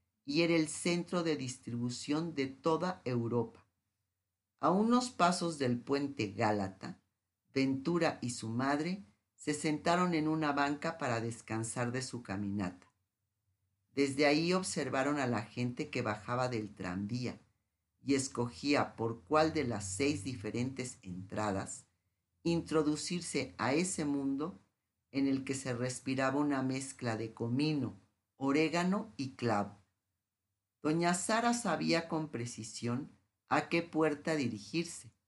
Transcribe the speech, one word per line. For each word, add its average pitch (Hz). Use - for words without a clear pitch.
y 147
era 170
el 160
centro 175
de 160
distribución 131
de 135
toda 165
Europa. 117
A 147
unos 233
pasos 175
del 123
puente 139
Gálata, 101
Ventura 135
y 127
su 117
madre 143
se -
sentaron 170
en 156
una 156
banca 143
para 120
descansar 117
de 123
su 123
caminata. 98
Desde 139
ahí 160
observaron 143
a 135
la 113
gente 123
que 127
bajaba 123
del 107
tranvía 101
y 135
escogía 131
por 113
cuál 156
de 156
las 110
seis 147
diferentes 123
entradas 98
introducirse 156
a 120
ese 170
mundo 143
en 139
el 135
que 135
se 131
respiraba 131
una 143
mezcla 131
de 110
comino, 123
orégano 160
y 131
clavo. 101
Doña 170
Sara 180
sabía 160
con 156
precisión 120
a 147
qué 165
puerta 156
dirigirse. 135